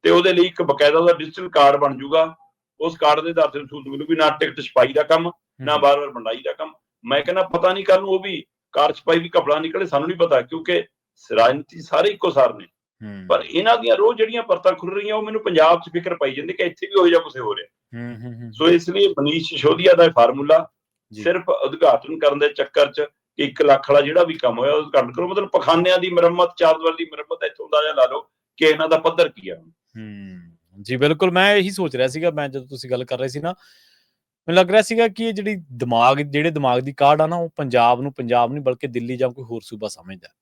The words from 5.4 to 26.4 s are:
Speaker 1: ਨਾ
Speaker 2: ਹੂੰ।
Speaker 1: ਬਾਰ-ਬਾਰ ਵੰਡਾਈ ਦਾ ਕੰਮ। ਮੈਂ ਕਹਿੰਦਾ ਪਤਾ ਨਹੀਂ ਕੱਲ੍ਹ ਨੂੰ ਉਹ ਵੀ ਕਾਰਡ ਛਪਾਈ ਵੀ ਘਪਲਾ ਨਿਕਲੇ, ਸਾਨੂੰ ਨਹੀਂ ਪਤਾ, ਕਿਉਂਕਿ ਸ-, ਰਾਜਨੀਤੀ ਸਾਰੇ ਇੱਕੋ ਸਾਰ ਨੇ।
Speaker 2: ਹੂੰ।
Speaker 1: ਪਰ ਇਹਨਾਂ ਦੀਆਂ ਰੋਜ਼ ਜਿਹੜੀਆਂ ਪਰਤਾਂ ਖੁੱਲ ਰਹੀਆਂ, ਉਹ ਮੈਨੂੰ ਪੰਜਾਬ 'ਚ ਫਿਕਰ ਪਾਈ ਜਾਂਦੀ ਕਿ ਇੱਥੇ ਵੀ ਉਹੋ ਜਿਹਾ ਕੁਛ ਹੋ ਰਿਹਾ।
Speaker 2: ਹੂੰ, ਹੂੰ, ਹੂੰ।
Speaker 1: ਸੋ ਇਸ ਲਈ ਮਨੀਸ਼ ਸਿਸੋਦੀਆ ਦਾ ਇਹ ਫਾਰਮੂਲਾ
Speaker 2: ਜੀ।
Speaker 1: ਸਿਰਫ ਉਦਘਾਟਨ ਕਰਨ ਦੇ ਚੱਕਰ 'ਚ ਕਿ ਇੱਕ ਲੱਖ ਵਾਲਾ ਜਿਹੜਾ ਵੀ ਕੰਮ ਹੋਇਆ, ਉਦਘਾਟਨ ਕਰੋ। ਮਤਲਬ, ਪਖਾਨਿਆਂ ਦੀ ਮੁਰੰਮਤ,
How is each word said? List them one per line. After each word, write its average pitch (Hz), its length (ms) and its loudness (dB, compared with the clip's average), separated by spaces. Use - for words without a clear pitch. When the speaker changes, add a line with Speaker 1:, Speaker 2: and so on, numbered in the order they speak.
Speaker 1:
ਨਾ 139 120 -4
Speaker 2:
ਹੂੰ। 147 80 0
Speaker 1:
ਬਾਰ-ਬਾਰ 143 280 2
ਵੰਡਾਈ 117 280 -8
ਦਾ 131 160 -8
ਕੰਮ। 156 200 -12
ਮੈਂ 139 160 -2
ਕਹਿੰਦਾ 180 220 -2
ਪਤਾ 180 300 0
ਨਹੀਂ 196 120 -6
ਕੱਲ੍ਹ 190 160 4
ਨੂੰ 196 100 -6
ਉਹ 190 100 0
ਵੀ 185 240 -10
ਕਾਰਡ 147 220 0
ਛਪਾਈ 165 240 0
ਵੀ 170 200 -6
ਘਪਲਾ 147 200 0
ਨਿਕਲੇ, 165 280 -6
ਸਾਨੂੰ 147 220 -2
ਨਹੀਂ 165 100 -8
ਪਤਾ, 156 240 2
ਕਿਉਂਕਿ 170 420 -4
ਸ-, - 160 -14
ਰਾਜਨੀਤੀ 135 480 0
ਸਾਰੇ 170 280 0
ਇੱਕੋ 202 220 -4
ਸਾਰ 131 240 2
ਨੇ। - 120 -18
Speaker 2:
ਹੂੰ। 98 240 -14
Speaker 1:
ਪਰ - 220 0
ਇਹਨਾਂ 220 280 2
ਦੀਆਂ 226 180 2
ਰੋਜ਼ 214 220 2
ਜਿਹੜੀਆਂ 226 240 -2
ਪਰਤਾਂ 185 300 0
ਖੁੱਲ 180 200 -8
ਰਹੀਆਂ, 208 220 -6
ਉਹ 220 80 -4
ਮੈਨੂੰ 214 180 -6
ਪੰਜਾਬ 170 400 2
'ਚ 170 120 -20
ਫਿਕਰ 175 220 -6
ਪਾਈ 135 200 -4
ਜਾਂਦੀ 156 180 -10
ਕਿ 180 100 -6
ਇੱਥੇ 175 240 -6
ਵੀ 202 80 -16
ਉਹੋ 180 140 6
ਜਿਹਾ 170 120 4
ਕੁਛ 143 160 -14
ਹੋ 107 200 -6
ਰਿਹਾ। - 420 -18
Speaker 2:
ਹੂੰ, 120 240 -12
ਹੂੰ, 120 200 -14
ਹੂੰ। 117 100 -16
Speaker 1:
ਸੋ 156 160 2
ਇਸ 175 220 4
ਲਈ 196 180 2
ਮਨੀਸ਼ 156 420 -2
ਸਿਸੋਦੀਆ 165 420 4
ਦਾ 170 120 8
ਇਹ 160 60 6
ਫਾਰਮੂਲਾ 143 600 2
Speaker 2:
ਜੀ। 107 100 -16
Speaker 1:
ਸਿਰਫ 175 260 -2
ਉਦਘਾਟਨ 151 680 0
ਕਰਨ 143 200 0
ਦੇ 147 100 2
ਚੱਕਰ 143 440 0
'ਚ - 80 -8
ਕਿ - 420 -8
ਇੱਕ 139 200 -2
ਲੱਖ 139 280 4
ਵਾਲਾ 143 160 4
ਜਿਹੜਾ 165 160 2
ਵੀ 165 120 0
ਕੰਮ 120 240 -2
ਹੋਇਆ, 135 140 0
ਉਦਘਾਟਨ 139 400 0
ਕਰੋ। 175 160 -6
ਮਤਲਬ, 196 200 -4
ਪਖਾਨਿਆਂ 180 500 2
ਦੀ 180 120 -2
ਮੁਰੰਮਤ, 175 460 2